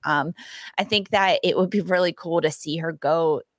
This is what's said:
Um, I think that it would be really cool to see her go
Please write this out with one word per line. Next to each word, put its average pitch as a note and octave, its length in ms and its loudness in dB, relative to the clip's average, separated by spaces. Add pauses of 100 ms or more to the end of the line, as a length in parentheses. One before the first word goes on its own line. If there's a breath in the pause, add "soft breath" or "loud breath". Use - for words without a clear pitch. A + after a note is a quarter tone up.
Um, D3 300 0 (420 loud breath)
I G3+ 80 0
think G3+ 260 -2
that F#3+ 340 4
it F3+ 120 2
would F#3 140 2
be G#3 100 0
really F3+ 320 2
cool E3+ 300 -2
to D#3 80 2
see D3+ 280 -6
her D#3+ 140 -6
go D#3 480 0 (180)